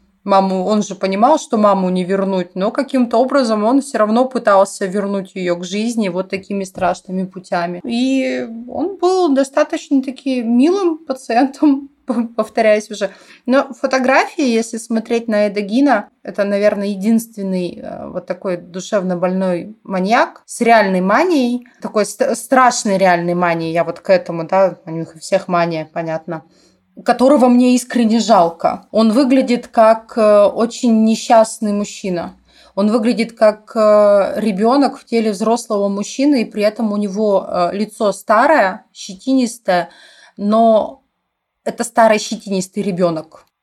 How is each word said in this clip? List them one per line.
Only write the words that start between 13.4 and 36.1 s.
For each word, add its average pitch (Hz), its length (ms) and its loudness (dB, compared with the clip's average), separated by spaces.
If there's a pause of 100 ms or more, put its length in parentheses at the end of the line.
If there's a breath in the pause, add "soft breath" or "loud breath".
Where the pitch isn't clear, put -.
Но 269 260 2
фотографии, 269 720 0
если 226 320 -2
смотреть 233 500 -4
на 208 180 2
Эда 202 160 -4
Гина, 220 480 0 (120)
это, 202 220 -6
наверное, 202 440 0
единственный, 196 960 -4
э, - 260 -14
вот 180 180 -10
такой 185 320 -6
душевно 180 580 -4
больной 185 580 -2 (100)
маньяк 208 600 -2
с - 160 -12
реальной 214 400 4
манией, 247 640 0 (140 loud breath)
такой 208 240 -2
ст-, - 320 -2
страшной 240 600 2
реальной 175 360 2
манией. 165 380 -2
Я 170 120 0
вот 165 160 -8
к - 100 -2
этому, 175 360 0
да, 185 380 2
у 160 60 -14
них 160 260 -8
у - 20 -20
всех - 300 -4
мания, 170 420 -2
понятно, 160 520 -8 (640 soft breath)
которого 254 440 4
мне 247 260 4
искренне 233 460 0
жалко. 190 720 0
Он 220 220 2
выглядит 240 560 2
как, 226 480 2
э, 208 280 6
очень 226 600 0
несчастный 220 680 2
мужчина. 185 600 -6 (400 soft breath)
Он 208 160 0
выглядит 226 420 0
как, 214 420 0
э, 208 640 4
ребенок 220 600 0
в - 60 -20
теле 220 280 -2
взрослого 214 560 -2
мужчины, 240 540 0